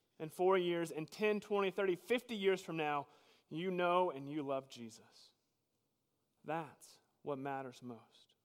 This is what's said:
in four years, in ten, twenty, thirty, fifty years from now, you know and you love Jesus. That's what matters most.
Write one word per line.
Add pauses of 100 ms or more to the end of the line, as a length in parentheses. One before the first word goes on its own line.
(200)
in
four
years,
in
ten,
twenty,
thirty,
fifty
years
from
now, (420)
you
know
and
you
love
Jesus. (1120)
That's (240)
what
matters
most.